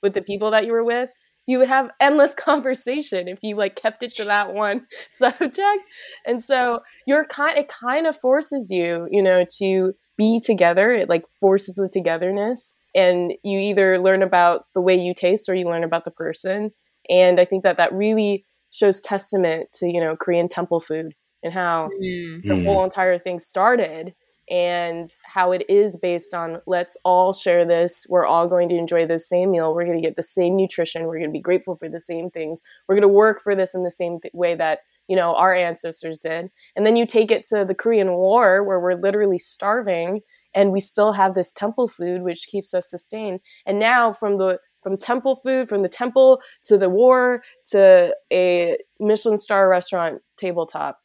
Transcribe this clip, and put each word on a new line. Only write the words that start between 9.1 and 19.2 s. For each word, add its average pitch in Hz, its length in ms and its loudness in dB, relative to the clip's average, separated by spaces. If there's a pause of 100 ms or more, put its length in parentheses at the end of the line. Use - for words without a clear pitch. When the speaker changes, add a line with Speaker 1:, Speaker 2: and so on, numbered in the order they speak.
Speaker 1:
you 202 100 2
know, 185 220 4 (140)
to 190 360 0 (220)
be 220 280 2
together. 185 480 2
It, 220 160 -2
like, 170 200 -2
forces 196 480 0
the 196 120 -2
togetherness, 190 840 -4 (220)
and 180 360 2 (120)
you 196 160 -2
either 190 400 2
learn 190 220 4
about 175 520 2
the 190 60 0
way 185 180 4
you 180 160 -2
taste 196 340 -2
or 190 60 -2
you 180 120 -4
learn 170 180 -4
about 165 200 -4
the 170 60 -12
person. 190 640 -8 (360)
And 180 300 6
I 180 60 6
think 190 180 -4
that 180 140 2
that 170 160 0
really 208 520 -2 (260)
shows 196 300 2
testament 185 760 -4